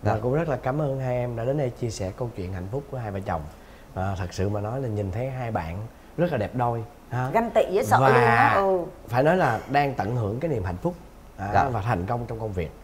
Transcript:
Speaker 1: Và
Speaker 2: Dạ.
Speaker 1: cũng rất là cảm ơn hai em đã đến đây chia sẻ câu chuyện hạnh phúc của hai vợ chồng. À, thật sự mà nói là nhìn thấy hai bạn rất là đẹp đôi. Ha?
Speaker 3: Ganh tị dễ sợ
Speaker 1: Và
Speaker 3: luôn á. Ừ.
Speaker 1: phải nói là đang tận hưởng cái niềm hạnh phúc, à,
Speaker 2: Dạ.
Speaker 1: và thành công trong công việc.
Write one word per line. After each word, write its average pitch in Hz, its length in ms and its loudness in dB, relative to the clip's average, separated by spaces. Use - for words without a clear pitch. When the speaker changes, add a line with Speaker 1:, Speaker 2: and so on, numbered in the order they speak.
Speaker 1:
Và 104 100 2
Speaker 2:
Dạ. 110 100 0
Speaker 1:
cũng 123 100 0
rất 160 160 0
là 127 140 -2
cảm 135 180 -2
ơn 135 180 -2
hai 127 160 -2
em 120 200 -2
đã 113 100 -6
đến 139 120 0
đây 135 120 0
chia 120 200 -6
sẻ 98 280 -6
câu 120 180 -4
chuyện 92 180 -6
hạnh 90 180 -6
phúc 139 200 -6
của 131 60 -8
hai 113 140 -6
vợ 98 140 -4
chồng. 87 160 -2
À, 95 220 -2
thật 90 160 -6
sự 95 160 0
mà 104 120 -2
nói 117 200 -4
là 131 60 -4
nhìn 104 240 -2
thấy 120 180 -4
hai 127 220 -6
bạn 87 260 -4
rất 175 140 2
là 139 60 0
đẹp 101 180 -2
đôi. 120 280 0
Ha? 127 240 -2
Speaker 3:
Ganh 226 180 2
tị 220 200 4
dễ 196 120 2
sợ 214 180 4
Speaker 1:
Và 131 80 8
Speaker 3:
luôn - 80 8
á. 117 380 6
Ừ. 190 300 2
Speaker 1:
phải 123 160 2
nói 165 140 6
là 131 220 2
đang 139 220 2
tận 110 220 -2
hưởng 113 240 0
cái 160 120 -2
niềm 113 120 0
hạnh 90 180 -4
phúc, 175 120 0
à, 101 160 -6
Speaker 2:
Dạ. - 200 4
Speaker 1:
và 107 80 -2
thành 98 240 0
công 120 200 -2
trong 113 140 -8
công 110 140 -6
việc. 85 180 -4